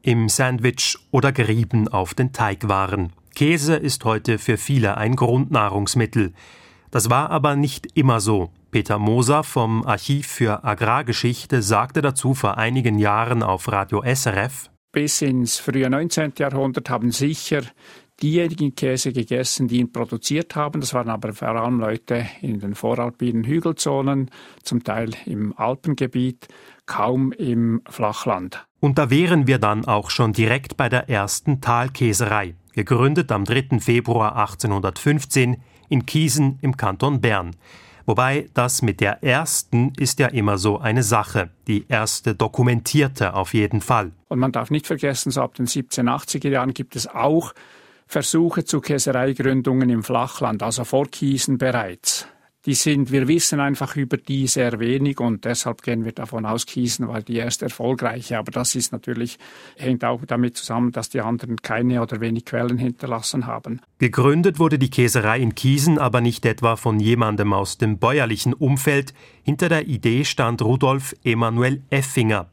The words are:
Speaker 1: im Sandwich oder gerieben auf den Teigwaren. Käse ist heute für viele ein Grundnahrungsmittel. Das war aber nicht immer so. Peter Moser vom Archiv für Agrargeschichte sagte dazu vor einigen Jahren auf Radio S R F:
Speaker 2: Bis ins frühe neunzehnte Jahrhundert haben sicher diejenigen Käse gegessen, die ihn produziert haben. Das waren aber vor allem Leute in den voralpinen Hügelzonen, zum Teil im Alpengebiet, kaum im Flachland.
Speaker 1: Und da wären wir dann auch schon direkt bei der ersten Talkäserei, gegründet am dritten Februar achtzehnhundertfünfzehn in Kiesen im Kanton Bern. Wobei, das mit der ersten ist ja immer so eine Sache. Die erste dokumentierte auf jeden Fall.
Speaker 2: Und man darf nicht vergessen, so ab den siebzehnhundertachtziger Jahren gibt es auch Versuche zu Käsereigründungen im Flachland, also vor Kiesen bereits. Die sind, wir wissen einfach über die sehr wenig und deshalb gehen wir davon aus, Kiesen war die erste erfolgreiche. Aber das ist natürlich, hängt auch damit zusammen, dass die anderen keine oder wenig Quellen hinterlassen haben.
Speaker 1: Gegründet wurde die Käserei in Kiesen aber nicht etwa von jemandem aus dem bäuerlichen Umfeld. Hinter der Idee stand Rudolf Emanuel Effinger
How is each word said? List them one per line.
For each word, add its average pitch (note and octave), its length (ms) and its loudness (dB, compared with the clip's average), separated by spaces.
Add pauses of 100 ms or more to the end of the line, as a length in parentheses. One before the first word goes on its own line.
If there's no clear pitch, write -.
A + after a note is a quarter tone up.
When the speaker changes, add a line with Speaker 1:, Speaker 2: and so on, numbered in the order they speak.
Speaker 1:
im A#2 260 4
Sandwich B2+ 680 0 (120)
oder C3+ 220 4
gerieben A2 560 2
auf F#2+ 240 -2
den C3 220 0
Teigwaren. G2 800 -2 (200)
Käse D3+ 420 2
ist - 280 -4
heute A2 320 2
für G#2+ 220 0
viele A2 400 0
ein G#2+ 180 0
Grundnahrungsmittel. A2 1160 2 (560)
Das A2+ 180 0
war C#3 220 2
aber D3 260 2
nicht - 400 -2
immer C3 240 4
so. G2+ 300 0 (200)
Peter G#2+ 280 0
Moser A#2+ 440 2
vom A2+ 440 -2
Archiv C#3 400 -2
für G#2+ 380 -2
Agrargeschichte A#2+ 960 0
sagte A2 400 2
dazu C3+ 320 0
vor G#2 240 -2
einigen A#2 400 2
Jahren A2 440 2
auf F#2+ 300 -2
Radio G2+ 300 0
S C3 240 0
R G2+ 100 0
F: A2 340 -4 (220)
Speaker 2:
Bis D3 300 0
ins B2+ 360 0
frühe C3 300 0
neunzehnte D3+ 540 -2
Jahrhundert C3+ 480 -2
haben A#2+ 200 0
sicher C#3+ 520 -2 (580)
diejenigen D#3 540 0
Käse C3 380 -2
gegessen, B2 560 -2
die A#2+ 100 2
ihn A#2+ 140 0
produziert A#2+ 640 -4
haben. D3 240 -2
Das C3 120 -6
waren B2 160 -2
aber A2 240 -4
vor G#2+ 160 -6
allem A2+ 300 0
Leute A2+ 480 -4 (140)
in A#2 180 -6
den G2+ 160 -6
voralpinen A#2+ 720 -2
Hügelzonen, C#3 880 0 (320)
zum A#2+ 180 -2
Teil A2+ 300 -4 (120)
im G#2 320 -6
Alpengebiet, B2+ 920 -4 (380)
kaum B2+ 440 0
im A#2 580 0
Flachland. G#2 800 -4 (140)
Speaker 1:
Und C#3+ 180 4
da C#3+ 120 2
wären D#3+ 360 4
wir C3 140 4
dann G#2+ 240 0
auch G#2 260 0
schon A2+ 220 2
direkt A#2 440 0
bei C3 120 0
der B2 200 0
ersten B2 520 -2
Talkäserei, A2+ 960 0 (160)
gegründet C3 580 2
am G2+ 140 0
dritten C3 340 0
Februar A#2 560 2
achtzehnhundertfünfzehn A#2+ 1200 0 (300)
in C3 160 2
Kiesen C#3+ 560 2
im C3 160 0
Kanton A#2+ 440 0
Bern. F#2+ 340 0 (500)
Wobei, B2+ 480 0
das B2+ 300 0
mit G#2 180 0
der G2+ 220 0
ersten C3+ 760 0
ist C3+ 220 -2
ja C#3 80 4
immer G#2 320 0
so G#2 220 0
eine A#2+ 240 2
Sache. G#2 460 0 (180)
Die G#2 180 0
erste A2 480 -2
dokumentierte B2 1000 0
auf F#2+ 200 -2
jeden G#2 260 2
Fall. G#2+ 300 0 (160)
Speaker 2:
Und B2+ 140 -2
man C3 100 2
darf A#2+ 220 -4
nicht D3+ 160 -2
vergessen, C#3 420 -2
so C3 100 -2
ab B2+ 140 -2
den B2 140 -4
siebzehnhundertachtziger C3 840 -4
Jahren C3 240 0
gibt - 220 -10
es A#2 100 -6
auch D3 480 0 (560)
Versuche D#3+ 540 0
zu D3+ 160 -2
Käsereigründungen C3 1120 0
im A#2 120 0
Flachland, A#2+ 600 -2
also A#2 220 -4
vor C#3 240 0
Kiesen C3+ 500 -2
bereits. A#2+ 680 -2 (380)
Die C#3+ 80 0
sind, C#3 400 2
wir C3 160 2
wissen D#3 320 2
einfach C#3 360 -2
über C#3 200 -2
die C3+ 300 -2
sehr A#2+ 340 0
wenig C3+ 400 0
und A#2 240 -2
deshalb A#2 380 -6
gehen A2+ 240 -4
wir A2+ 60 -6
davon A2 340 -8
aus, A2+ 180 -4
Kiesen A#2+ 440 -4
war A2+ 120 -6
die A#2 160 -8
erste A#2+ 300 -4
erfolgreiche. A#2+ 720 -4
Aber A2 120 -8
das B2 240 -2
ist B2 180 -4
natürlich, A#2+ 460 -6 (380)
hängt B2 300 -2
auch A#2+ 200 -2
damit A#2+ 300 -2
zusammen, A#2+ 340 -2
dass A#2 200 -8
die B2+ 100 -4
anderen A#2 400 -6
keine A#2+ 400 0
oder A2 220 -4
wenig A2+ 240 -4
Quellen B2 320 -2
hinterlassen B2 680 -4
haben. A#2 360 -10 (160)
Speaker 1:
Gegründet D3 600 4
wurde D#3 200 4
die C3 100 4
Käserei A#2+ 520 2
in A#2 140 2
Kiesen C#3+ 440 4
aber B2 240 2
nicht A#2+ 240 0
etwa A2+ 300 2
von A2 240 0
jemandem G#2+ 520 2
aus G2 240 0
dem G#2+ 220 0
bäuerlichen B2 560 2
Umfeld. C#3 580 2 (300)
Hinter D3 260 0
der D#3+ 180 2
Idee A#2+ 380 0
stand A#2 380 0
Rudolf C3 520 2 (100)
Emanuel A#2+ 680 2
Effinger A2 640 0